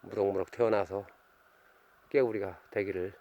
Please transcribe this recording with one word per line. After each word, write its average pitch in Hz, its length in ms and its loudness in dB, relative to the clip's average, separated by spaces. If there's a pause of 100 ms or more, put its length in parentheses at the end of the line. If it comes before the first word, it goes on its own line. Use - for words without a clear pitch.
무럭무럭 98 500 -2
태어나서 101 540 0 (1040)
깨구리가 107 500 2 (120)
되기를 95 500 -2